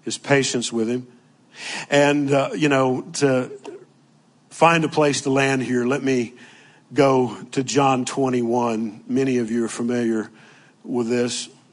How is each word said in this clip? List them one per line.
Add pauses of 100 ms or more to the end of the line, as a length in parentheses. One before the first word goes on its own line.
his
patience
with
him. (800)
And,
uh,
you
know, (120)
to (1000)
find
a
place
to
land
here,
let
me (600)
go (120)
to
John
twenty-one.
Many
of
you
are
familiar (540)
with
this. (240)